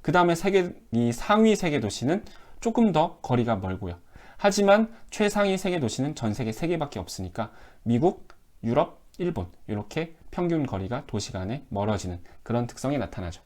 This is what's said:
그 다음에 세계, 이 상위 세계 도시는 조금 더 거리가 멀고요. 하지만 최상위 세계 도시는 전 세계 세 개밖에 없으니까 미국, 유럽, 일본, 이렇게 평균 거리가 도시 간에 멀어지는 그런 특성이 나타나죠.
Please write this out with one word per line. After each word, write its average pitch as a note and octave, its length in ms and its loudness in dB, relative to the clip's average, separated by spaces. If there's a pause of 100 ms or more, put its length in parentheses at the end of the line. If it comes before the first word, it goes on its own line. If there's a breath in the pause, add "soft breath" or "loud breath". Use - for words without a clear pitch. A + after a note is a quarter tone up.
그 - 120 -2
다음에 F3 240 6
세계, F#3+ 360 2 (200)
이 A#2 180 2
상위 G#3+ 460 4
세계 D3+ 240 0
도시는 B2 440 -2 (360 loud breath)
조금 A3+ 320 4
더 D#3+ 280 2
거리가 A#2+ 360 2
멀고요. F#2+ 400 -6 (400 loud breath)
하지만 G3+ 560 4 (180 loud breath)
최상위 G3+ 460 0
세계 F3+ 220 -2
도시는 C#3 380 -2
전 G#2+ 180 -2
세계 A2+ 160 -4
세 E3 160 -6
개밖에 D#3+ 320 -4
없으니까 F#2+ 540 -8 (320 soft breath)
미국, A#2+ 420 2 (380)
유럽, C3 340 0 (200)
일본, F3 280 -4 (220)
이렇게 C3 480 -6 (160)
평균 E3 340 0
거리가 G2+ 400 -4
도시 - 240 -6
간에 G2 380 -6
멀어지는 G2+ 500 -4 (240 soft breath)
그런 A#2+ 240 -2
특성이 C#3 320 -4
나타나죠. F2 480 -8